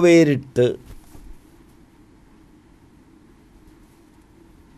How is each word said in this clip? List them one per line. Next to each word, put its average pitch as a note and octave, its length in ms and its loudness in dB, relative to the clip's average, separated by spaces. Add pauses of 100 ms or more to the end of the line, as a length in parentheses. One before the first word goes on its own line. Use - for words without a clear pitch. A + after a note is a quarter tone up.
വേരിട്ട് D3 600 2 (4000)